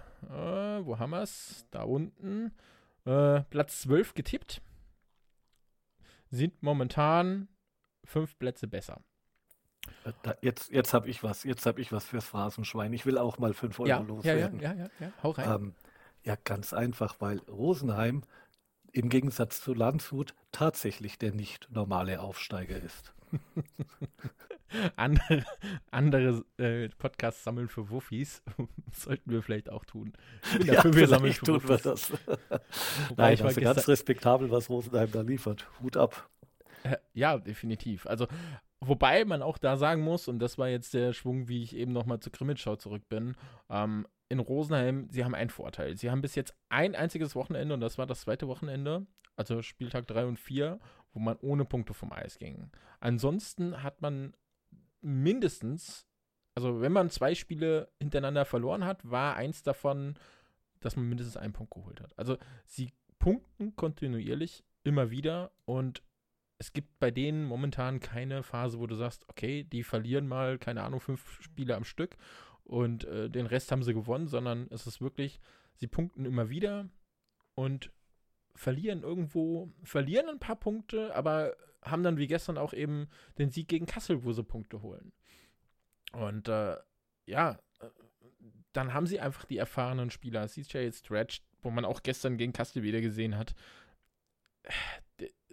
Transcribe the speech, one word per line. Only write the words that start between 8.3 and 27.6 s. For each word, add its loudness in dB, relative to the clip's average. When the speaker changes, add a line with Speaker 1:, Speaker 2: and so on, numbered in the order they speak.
Speaker 1:
Plätze -4
besser. -10
Speaker 2:
Äh, -8
da, -2
jetzt, 0
jetzt 4
hab 4
ich -6
was, -2
jetzt -2
hab 2
ich -8
was -2
fürs -6
Phrasenschwein. -4
Ich -6
will 4
auch 0
mal 2
fünf -4
Euro 0
Speaker 1:
Ja, 4
ja, -4
ja, -6
Speaker 2:
loswerden. 0
Speaker 1:
ja, -4
ja, -8
ja. -8
Hau 0
rein. -2
Speaker 2:
Ähm, 0
ja, 0
ganz -4
einfach, 0
weil -2
Rosenheim 0
im 2
Gegensatz 2
zu -2
Landshut 0
tatsächlich 0
der 0
nicht -8
normale 0
Aufsteiger -6
ist. -12
Speaker 1:
<laughs> -6
Andere, 4
andere, 4
äh, 0
Podcasts -4
sammeln -4